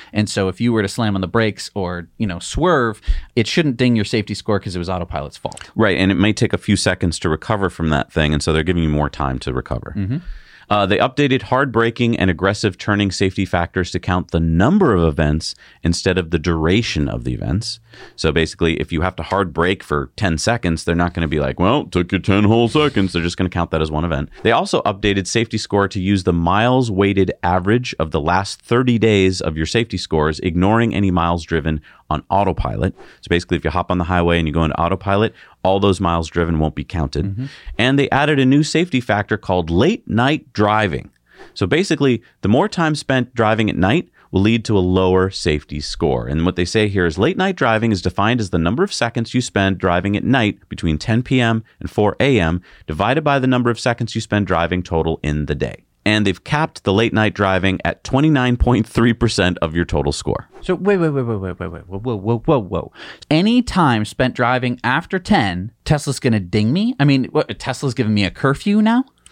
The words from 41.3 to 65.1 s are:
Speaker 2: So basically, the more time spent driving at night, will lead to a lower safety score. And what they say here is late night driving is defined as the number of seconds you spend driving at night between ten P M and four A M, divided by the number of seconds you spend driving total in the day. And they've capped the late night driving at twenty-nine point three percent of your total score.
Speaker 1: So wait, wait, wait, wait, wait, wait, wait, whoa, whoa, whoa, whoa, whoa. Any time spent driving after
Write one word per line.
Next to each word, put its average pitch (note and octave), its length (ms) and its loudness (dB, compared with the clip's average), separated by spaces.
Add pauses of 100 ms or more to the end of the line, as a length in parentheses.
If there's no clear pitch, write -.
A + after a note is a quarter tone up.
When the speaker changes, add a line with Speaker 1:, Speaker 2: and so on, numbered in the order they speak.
Speaker 2:
So G2 120 -2
basically, C#3+ 560 2 (200)
the G2 60 0
more C3+ 200 4
time D#3 260 -2
spent C3 400 -2
driving A2 360 2
at - 60 -4
night, G#2+ 340 2 (220)
will F#2 80 2
lead A2 240 2
to A2 120 2
a F#2+ 40 4
lower F#2 500 4
safety D2+ 480 -4
score. C2 480 -2
And D2+ 180 0
what F2+ 120 0
they F2+ 80 0
say G#2+ 240 0
here G2 180 0
is E2 120 -2
late D3 180 0
night F#3+ 180 0
driving A2+ 380 2
is F2+ 100 -2
defined G#2+ 380 0
as G2 100 -4
the F2 80 0
number F#2+ 240 0
of G3+ 100 -2
seconds A#2 420 -4
you C3+ 60 2
spend G2 380 0
driving F#2 380 0
at - 80 -4
night A2+ 440 0
between D#2 300 -2
ten A2+ 240 0
P C3 180 0
M A2+ 220 0 (160)
and - 100 -10
four G#2 300 0
A B2+ 220 2
M, E2+ 200 0 (280)
divided A2 340 0
by C#3+ 160 2
the C3 80 0
number B2 240 2
of A2+ 80 -2
seconds A#2 380 -2
you A2+ 40 -2
spend G2+ 280 -2
driving F2 340 0
total E2 400 -2
in D2 240 -2
the D2 80 -4
day. - 300 -6 (200)
And G#2+ 220 2
they've F#2+ 160 -2
capped - 400 -4
the G2+ 100 0
late A2 200 2
night G#2+ 200 2
driving F#2+ 520 0
at - 180 -4
twenty-nine C3 540 2
point A#2 320 2
three A#2 240 2
percent G2 500 0
of D#2+ 140 -2
your E2+ 80 0
total D2 260 -2
score. - 380 -6 (120)
Speaker 1:
So F#3 140 -2
wait, G3 220 0
wait, E3 140 0
wait, C#3 120 -2
wait, A#2 180 -4
wait, F#2 200 -8
wait, F2 100 -6
wait, E2+ 180 -16
whoa, F#2+ 120 -10
whoa, A#2 160 -4
whoa, A2 240 -2
whoa, D3 180 2
whoa. F2+ 340 -6 (380)
Any G#3+ 320 4
time C3 420 2
spent B2+ 300 -2
driving B2 480 0
after D#3+ 380 -2